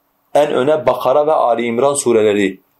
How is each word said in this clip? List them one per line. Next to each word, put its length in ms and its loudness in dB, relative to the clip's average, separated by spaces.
En 180 0
öne 360 -2
Bakara 400 0
ve 40 2
Ali 340 0
İmran 280 0
sureleri, 640 0